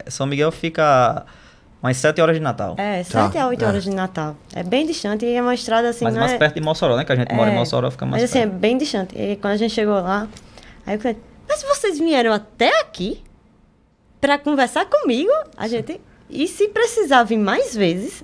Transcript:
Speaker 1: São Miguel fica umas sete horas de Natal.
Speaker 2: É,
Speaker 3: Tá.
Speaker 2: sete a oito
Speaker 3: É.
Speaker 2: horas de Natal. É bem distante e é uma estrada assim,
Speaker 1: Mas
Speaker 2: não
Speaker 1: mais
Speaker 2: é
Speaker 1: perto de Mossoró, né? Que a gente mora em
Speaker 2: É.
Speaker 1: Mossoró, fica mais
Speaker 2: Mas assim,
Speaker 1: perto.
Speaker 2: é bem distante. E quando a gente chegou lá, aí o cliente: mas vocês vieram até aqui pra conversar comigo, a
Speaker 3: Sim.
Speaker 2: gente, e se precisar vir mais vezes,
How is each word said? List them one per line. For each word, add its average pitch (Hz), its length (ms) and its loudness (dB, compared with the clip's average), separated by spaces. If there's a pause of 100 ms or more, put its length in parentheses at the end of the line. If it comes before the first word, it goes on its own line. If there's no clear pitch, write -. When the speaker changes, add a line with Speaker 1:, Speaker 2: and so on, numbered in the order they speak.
Speaker 1:
São 135 200 -6
Miguel 143 260 0
fica 143 720 2 (580)
umas 127 140 0
sete 156 240 0
horas 160 160 4
de 156 60 -4
Natal. 104 360 -4
Speaker 2:
É, 196 260 -2
Speaker 3:
Tá. - 200 2
Speaker 2:
sete 101 140 -2
a 262 100 0
oito 247 160 -2
Speaker 3:
É. - 40 2
Speaker 2:
horas 202 140 0
de 196 80 -6
Natal. 185 460 -6 (180)
É 175 80 -6
bem 247 240 0
distante 220 380 -4
e 240 100 0
é 247 80 0
uma 247 120 0
estrada 240 340 0
assim, 233 160 -4
Speaker 1:
Mas 226 100 0
Speaker 2:
não 226 60 -2
Speaker 1:
mais 247 140 2
Speaker 2:
é 233 40 -4
Speaker 1:
perto - 160 2
de 160 60 -6
Mossoró, 156 360 0
né? 143 80 -2
Que - 80 -6
a 123 40 2
gente 120 180 -2
mora 113 160 4
em 104 40 2
Speaker 2:
É. 117 40 2
Speaker 1:
Mossoró, 123 320 0
fica 131 160 -8
mais 185 160 0
Speaker 2:
Mas 247 80 0
assim, 262 100 2
Speaker 1:
perto. 208 140 0
Speaker 2:
é 180 40 -8
bem 220 200 2
distante. 214 400 -4
E 202 180 -2
quando 202 180 -2
a - 20 0
gente 220 180 -2
chegou 208 200 0
lá, 196 340 -2 (580)
aí 208 100 -4
o 214 40 -6
cliente: 226 180 -2 (320)
mas 587 140 -2
vocês 440 340 0
vieram 277 340 2
até 240 480 0
aqui - 420 -8 (960)
pra 285 180 2
conversar 285 480 0
comigo, 370 440 2 (260)
a - 120 -8
Speaker 3:
Sim. 233 80 -2
Speaker 2:
gente, 302 240 -8 (300)
e 294 160 -2
se 392 220 0
precisar 415 560 4
vir 220 140 0
mais 247 360 0
vezes, 196 500 -2